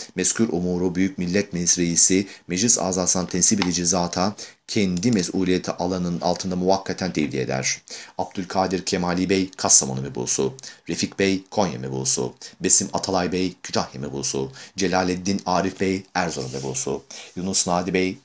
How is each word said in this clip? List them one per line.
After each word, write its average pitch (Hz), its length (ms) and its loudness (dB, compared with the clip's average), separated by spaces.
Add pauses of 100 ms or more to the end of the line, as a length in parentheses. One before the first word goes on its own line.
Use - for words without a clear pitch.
(160)
mezkür 101 340 2
umuru 90 460 0
Büyük 95 220 0
Millet 92 360 0
Meclisi 87 280 2
Reisi 90 460 4 (200)
meclis 98 320 2
azasından 90 460 0
tensip 90 380 2
edici 90 220 0
zata 90 500 0 (360)
kendi 95 400 0
mesuliyeti 90 600 0
alanının 87 500 -2
altında 90 340 0
muvakkaten 92 580 0
tevdi 69 240 -2
eder. 65 440 -2 (360)
Abdülkadir 92 680 -2
Kemali 90 440 0
Bey 95 220 2
Kastamonu - 500 2
mebusu, 65 520 -2 (360)
Refik 85 300 -4
Bey 95 320 2
Konya 82 280 0
mebusu, 65 540 0 (260)
Besim - 340 4
Atalay 90 380 0
Bey 90 220 0 (100)
Kütahya - 380 -4
mebusu, 67 500 -4 (260)
Celaleddin 92 680 0
Arif 90 340 0
Bey 95 240 0 (120)
Erzurum 73 380 -4
mebusu, 67 500 -4 (320)
Yunus 92 320 0
Nadi 90 260 0
Bey 92 320 0